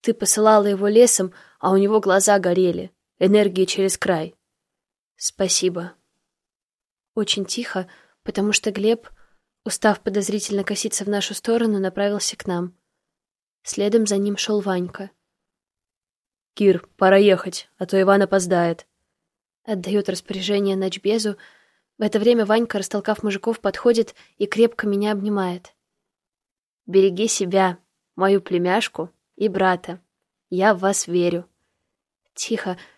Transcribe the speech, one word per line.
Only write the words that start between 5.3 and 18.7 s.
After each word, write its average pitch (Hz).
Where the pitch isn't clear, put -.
Очень 202
тихо, 190
потому 208
что -
Глеб, 208
устав 208
подозрительно 196
коситься 208
в 196
нашу 202
сторону, 226
направился 202
к -
нам. 180
Следом 208
за 208
ним 202
шел 208
Ванька. 190
«Кир, 185
пора 190
ехать, 190
а 185
то 196
Иван 196
опоздает», — 175